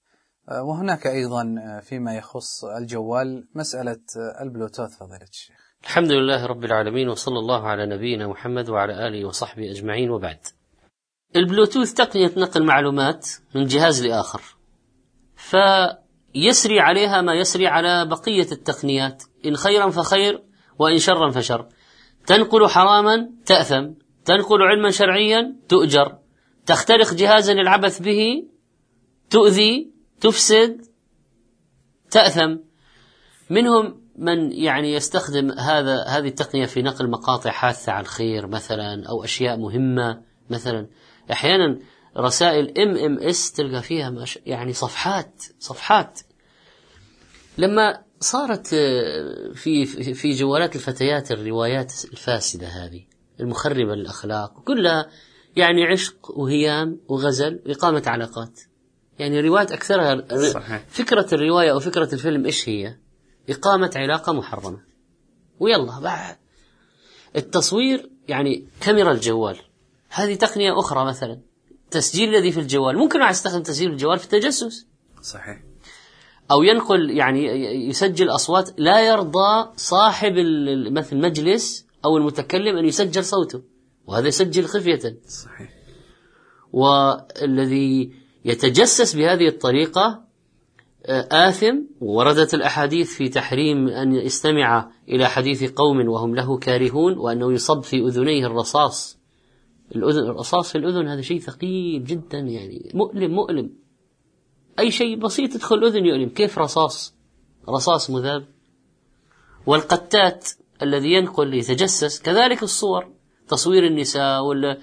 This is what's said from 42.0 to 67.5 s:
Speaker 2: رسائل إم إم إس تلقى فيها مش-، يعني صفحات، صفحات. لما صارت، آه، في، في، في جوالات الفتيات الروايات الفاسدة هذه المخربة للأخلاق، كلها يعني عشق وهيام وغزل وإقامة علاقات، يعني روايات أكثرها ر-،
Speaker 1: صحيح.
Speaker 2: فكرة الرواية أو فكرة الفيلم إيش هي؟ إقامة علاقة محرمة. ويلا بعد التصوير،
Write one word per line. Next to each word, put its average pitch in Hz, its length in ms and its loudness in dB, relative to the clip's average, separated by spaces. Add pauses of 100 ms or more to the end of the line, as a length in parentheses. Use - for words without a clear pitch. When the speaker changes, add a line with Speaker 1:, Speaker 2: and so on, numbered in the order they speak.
Speaker 2:
رسائل 147 640 0
إم 202 180 2
إم 147 220 -2
إس 175 320 -4
تلقى 131 300 -4
فيها 147 280 -6
مش-، 120 360 -12
يعني 123 280 -6
صفحات، - 680 -6 (160)
صفحات. - 600 0 (1400)
لما 208 440 0 (180)
صارت، 240 540 -4
آه، 82 800 -2
في، 143 320 -2
في، 127 280 -8
في 147 180 -4
جوالات 139 440 0
الفتيات 135 560 -4
الروايات 117 600 -4 (180)
الفاسدة 104 560 -6
هذه 87 360 -14 (360)
المخربة 120 560 -4
للأخلاق، 104 680 -10
كلها 165 440 0 (480)
يعني 175 300 4
عشق - 540 -4
وهيام 151 680 0
وغزل 139 580 -2
وإقامة 147 420 0
علاقات، 117 520 -8 (600)
يعني 147 220 -2
روايات 190 300 2
أكثرها 170 420 0
ر-، 135 400 -2
Speaker 1:
صحيح. 110 360 -10
Speaker 2:
فكرة 196 440 0
الرواية 160 380 4
أو 139 80 2
فكرة 156 340 -2
الفيلم 139 320 -2
إيش 117 240 -4
هي؟ 104 280 -6 (520)
إقامة 185 460 0
علاقة 147 380 -2
محرمة. 98 460 -8 (800)
ويلا 147 400 0
بعد 151 360 -10 (1000)
التصوير، 233 760 -2 (180)